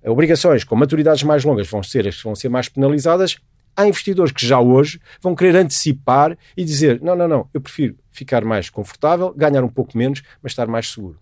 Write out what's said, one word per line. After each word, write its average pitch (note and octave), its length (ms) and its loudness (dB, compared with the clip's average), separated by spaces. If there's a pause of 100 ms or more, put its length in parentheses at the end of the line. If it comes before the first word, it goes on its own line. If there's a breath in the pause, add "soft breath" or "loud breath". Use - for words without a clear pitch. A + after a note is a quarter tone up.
obrigações D3+ 580 2
com - 120 -4
maturidades D3+ 480 2
mais D3 200 2
longas A#2+ 260 0
vão G2+ 140 -6
ser G#2+ 240 -4
as F#2+ 100 -8
que - 60 -20
vão G#2+ 120 -8
ser B2+ 140 -8
mais B2 180 -2
penalizadas, D3+ 680 0 (400)
há G3+ 100 2
investidores F3+ 460 0
que - 120 -6
já B2+ 140 4
hoje C3 400 4 (220 soft breath)
vão F3+ 120 -2
querer F3+ 220 4
antecipar D3 840 2 (200 soft breath)
e F#3 80 -6
dizer, D3 360 2
"Não, F3 140 0
não, F3 140 0
não, C3+ 240 0
eu C#3 80 -6
prefiro C3+ 340 -6 (160)
ficar A#2+ 320 -2
mais A2 260 -2
confortável, F3 680 -2
ganhar C#3+ 260 2
um A#2+ 60 -2
pouco - 280 -6
menos, C3+ 240 -2 (220 soft breath)
mas B2+ 80 -10
estar A#2 160 -4
mais A2+ 220 -6
seguro." F2+ 320 -16